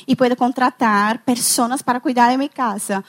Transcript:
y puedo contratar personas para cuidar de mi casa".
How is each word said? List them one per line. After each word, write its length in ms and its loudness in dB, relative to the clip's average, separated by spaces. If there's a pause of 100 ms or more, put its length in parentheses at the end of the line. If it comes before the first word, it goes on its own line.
y 100 0
puedo 220 2
contratar 840 0
personas 600 -2
para 160 -2
cuidar 300 2
de 80 2
mi 100 -2
casa". 600 -4